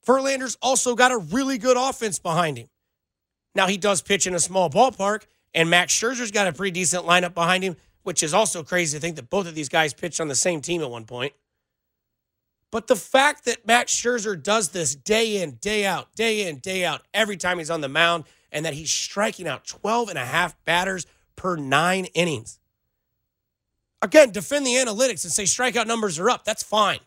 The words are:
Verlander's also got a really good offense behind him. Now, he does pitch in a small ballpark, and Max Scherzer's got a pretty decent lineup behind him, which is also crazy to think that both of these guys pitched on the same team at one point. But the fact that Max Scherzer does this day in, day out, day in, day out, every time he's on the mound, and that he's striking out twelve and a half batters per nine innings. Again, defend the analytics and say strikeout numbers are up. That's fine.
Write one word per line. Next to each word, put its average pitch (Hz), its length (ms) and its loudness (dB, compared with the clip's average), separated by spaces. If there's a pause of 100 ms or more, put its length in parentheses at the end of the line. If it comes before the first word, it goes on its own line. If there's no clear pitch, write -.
Verlander's 262 560 0
also 247 340 2
got 247 160 6
a 247 60 0
really 247 400 -2
good 247 200 4
offense 240 420 -2
behind 160 380 0
him. 113 120 -16 (840)
Now, 190 140 2
he 196 100 0
does 202 240 2
pitch 196 240 0
in 180 100 -2
a 170 40 0
small 180 300 2
ballpark, 202 540 2 (340)
and 165 120 4
Max 175 240 6
Scherzer's 240 380 -2
got 202 160 2
a 165 60 0
pretty 190 180 -4
decent 175 320 -2
lineup 175 300 4
behind 180 300 2
him, 185 120 -4 (280)
which 180 180 -2
is 156 120 -2
also 185 300 2
crazy 165 320 -2
to 143 60 -8
think 165 160 -6
that 120 120 -16
both 185 180 -2
of 160 80 -14
these 151 120 -6
guys 160 260 0
pitched 170 280 -6
on 156 80 -4
the 131 60 -4
same 165 260 0
team 165 200 -4
at 135 80 -6
one 117 140 -12
point. 123 300 -8 (1400)
But 226 140 -4
the 247 100 4
fact 277 500 0
that 233 200 -6
Max 233 260 2
Scherzer 220 500 -2
does 208 280 0
this 160 240 -4
day 214 480 0
in, 143 140 -6
day 208 300 -2
out, 165 300 -4
day 214 320 -2
in, 143 120 -8
day 185 260 -4
out, 147 160 -4 (100)
every 208 240 0
time 180 220 -2
he's 160 140 -8
on 160 100 -2
the 135 80 -6
mound, 170 360 2 (260)
and 151 140 -4
that 160 100 -4
he's 156 160 -6
striking 202 560 -4
out 131 180 -8
twelve 226 440 -2
and 170 80 -8
a 123 80 -6
half 160 380 -2
batters 180 440 -2 (280)
per 185 200 -4
nine 160 580 0
innings. 165 460 -2 (1400)
Again, 254 280 8
defend 269 380 -4
the 240 80 2
analytics 233 480 0
and 170 100 -6
say 214 100 -2
strikeout 233 440 0
numbers 214 320 -2
are 202 100 2
up. - 160 -2
That's 214 160 -4
fine. 202 460 0